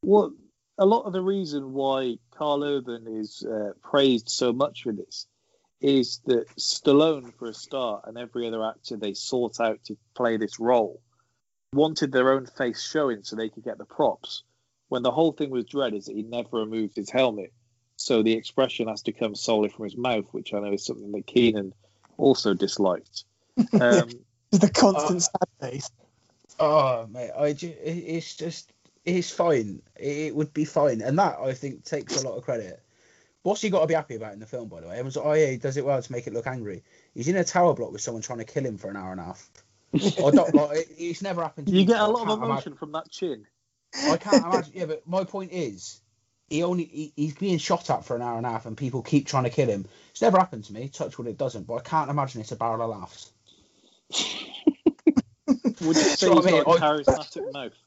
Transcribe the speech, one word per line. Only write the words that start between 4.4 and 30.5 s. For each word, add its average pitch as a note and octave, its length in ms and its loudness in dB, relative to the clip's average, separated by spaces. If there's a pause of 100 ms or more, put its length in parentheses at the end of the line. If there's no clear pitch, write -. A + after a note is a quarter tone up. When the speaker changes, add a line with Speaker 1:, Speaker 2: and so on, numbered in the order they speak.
Speaker 1:
much C#3+ 300 -2
for A2+ 100 -4
this - 340 -12 (540)
is C3+ 440 2
that B2 220 0 (100)
Stallone, C#3+ 800 2
for A#2+ 120 -12
a G#2+ 40 -12
start, A#2 520 -8
and A2+ 120 -14
every A#2+ 300 -6
other A2+ 180 -4
actor - 320 -8
they G#2 160 -6
sought A#2+ 460 -4
out A2+ 260 0
to G#2 120 -12 (160)
play A#2 240 0
this G#2+ 220 -4
role A2+ 420 2 (720)
wanted D3+ 380 2
their C3 200 6
own C3+ 140 2
face A#2+ 360 -4
showing B2+ 420 -2
so - 120 -10
they A2 140 -4
could G#2+ 140 -18
get A#2 140 -8
the G#2+ 80 -16
props. - 580 -2 (440)
When B2+ 160 -4
the B2+ 80 2
whole D#3 220 2
thing D3 180 -6
with B2 180 -4
Dredd C3+ 260 -2
is G2 100 -8
that G2 100 -12
he G#2+ 80 -6
never A#2 340 -6
removed A2 380 -4
his G2+ 140 -8
helmet, A2+ 440 -2 (420)
so A#2 280 2
the A2+ 100 4
expression A#2+ 540 -2
has A2 160 -8
to A2+ 80 -4
come G#2+ 240 -4
solely G#2+ 340 0
from G#2+ 160 -12
his G2 100 -12
mouth, A#2+ 360 -2
which - 220 -10
I G#2 60 -2
know G2+ 140 -4
is G2+ 120 -6
something G2+ 260 -8
that G2+ 160 -8
Keenan G#2+ 460 2 (440)
also B2 360 4
disliked. F#2+ 680 0 (320)
Speaker 2:
<laughs> A#3 240 2
Speaker 1:
Um, D#3+ 300 6 (420)
Speaker 2:
The G3 220 6
constant F3+ 440 4
Speaker 3:
Uh, - 20 -2
Speaker 2:
sad E3+ 520 -2
face. C#3 200 -10 (680)
Speaker 3:
Oh, C3+ 480 2
mate, A#2 300 -10
I D3 160 2
ju-, D#3 160 -8
it, D#3+ 220 -8
it's E3 440 -8
just, - 360 -10 (340)
it's F3 240 0
fine. B2 520 0 (140)
It, C#3+ 220 -6 (100)
it A2+ 80 -6
would D3+ 180 -2